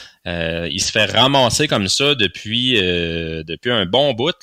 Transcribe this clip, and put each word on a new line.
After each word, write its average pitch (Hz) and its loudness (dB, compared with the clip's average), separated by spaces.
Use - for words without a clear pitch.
Euh, 85 -4
il 87 -4
se - -4
fait 107 2
ramasser 127 2
comme 110 0
ça 143 2
depuis, 113 0
euh, 82 -2
depuis 82 -6
un 104 2
bon 131 2
bout, 127 -2